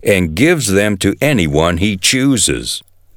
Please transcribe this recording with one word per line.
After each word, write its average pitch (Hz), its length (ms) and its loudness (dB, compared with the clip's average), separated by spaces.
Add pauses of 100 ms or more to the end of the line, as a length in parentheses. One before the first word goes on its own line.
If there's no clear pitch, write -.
and 92 320 0
gives 131 380 0
them 101 260 2
to 98 220 0
anyone 85 560 2
he 98 220 -2
chooses." 127 840 -2 (340)